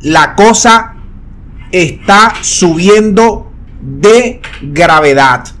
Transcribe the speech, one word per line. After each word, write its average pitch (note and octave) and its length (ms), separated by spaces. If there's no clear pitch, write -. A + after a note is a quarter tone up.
la E3 340
cosa A3 600
está G3 720
subiendo G3+ 1080
de G3+ 600
gravedad. C#3+ 840